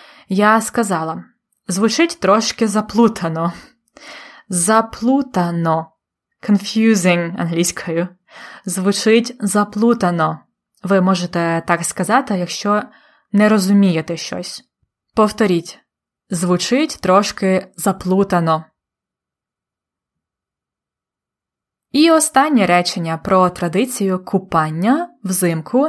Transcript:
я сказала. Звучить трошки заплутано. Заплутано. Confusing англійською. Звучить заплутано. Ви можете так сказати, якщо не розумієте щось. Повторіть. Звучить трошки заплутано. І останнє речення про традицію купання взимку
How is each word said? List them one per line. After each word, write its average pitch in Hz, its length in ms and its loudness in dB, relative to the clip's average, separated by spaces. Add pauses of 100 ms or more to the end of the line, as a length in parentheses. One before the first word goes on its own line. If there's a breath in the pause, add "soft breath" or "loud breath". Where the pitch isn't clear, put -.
(280 loud breath)
я 208 320 4
сказала. 180 640 -4 (440)
Звучить 226 520 0
трошки 220 480 2
заплутано. 202 840 0 (960 loud breath)
Заплутано. 185 1400 0 (560)
Confusing 190 920 2
англійською. 170 680 -2 (560 loud breath)
Звучить 202 760 0
заплутано. 202 1000 0 (440)
Ви 190 180 2
можете 170 640 0
так 170 180 -2
сказати, 202 540 -2
якщо 202 440 -2 (500 soft breath)
не 208 160 4
розумієте 190 680 2
щось. - 460 -12 (520)
Повторіть. 202 640 0 (520)
Звучить 180 720 -2
трошки 202 760 0
заплутано. 185 880 0 (3250)
І 311 180 4
останнє 294 560 2
речення 170 520 0
про 185 320 2
традицію 185 720 -4
купання 190 840 -2 (160)
взимку 180 640 -2